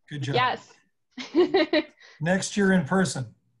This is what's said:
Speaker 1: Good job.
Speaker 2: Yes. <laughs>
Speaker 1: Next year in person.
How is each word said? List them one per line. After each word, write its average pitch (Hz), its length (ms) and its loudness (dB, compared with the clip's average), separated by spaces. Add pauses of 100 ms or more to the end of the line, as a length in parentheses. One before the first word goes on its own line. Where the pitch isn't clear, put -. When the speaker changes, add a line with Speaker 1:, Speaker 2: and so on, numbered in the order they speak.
Speaker 1:
Good 147 140 -10
job. - 120 -4
Speaker 2:
Yes. 302 1500 -2 (160)
<laughs> - 200 -20
Speaker 1:
Next 185 360 -2
year 190 160 4
in 180 120 4
person. 180 480 -2 (280)